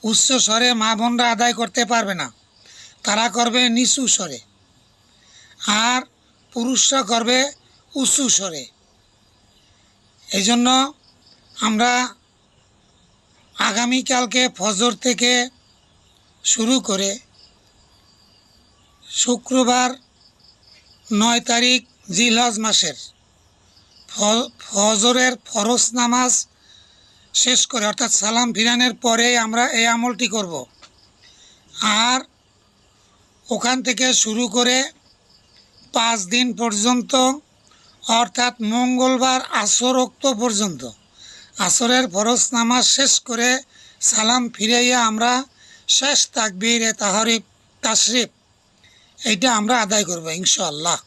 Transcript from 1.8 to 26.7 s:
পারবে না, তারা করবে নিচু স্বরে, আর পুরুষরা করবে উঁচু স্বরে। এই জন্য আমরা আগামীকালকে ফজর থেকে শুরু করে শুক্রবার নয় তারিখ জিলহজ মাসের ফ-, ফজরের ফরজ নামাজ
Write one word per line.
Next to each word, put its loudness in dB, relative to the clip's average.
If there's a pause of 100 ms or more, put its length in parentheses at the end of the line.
পারবে 0
না, -6 (800)
তারা 0 (120)
করবে 2 (160)
নিচু 2 (120)
স্বরে, -6 (1400)
আর 2 (540)
পুরুষরা 0 (100)
করবে 2 (540)
উঁচু 0 (120)
স্বরে। -6 (1600)
এই -4
জন্য 2 (880)
আমরা 0 (1600)
আগামীকালকে 0 (160)
ফজর 0 (140)
থেকে 2 (1120)
শুরু 0 (140)
করে -2 (2000)
শুক্রবার 0 (1300)
নয় 2
তারিখ 2 (360)
জিলহজ 2
মাসের -2 (1120)
ফ-, 0 (160)
ফজরের 2 (160)
ফরজ 0 (160)
নামাজ 2 (1000)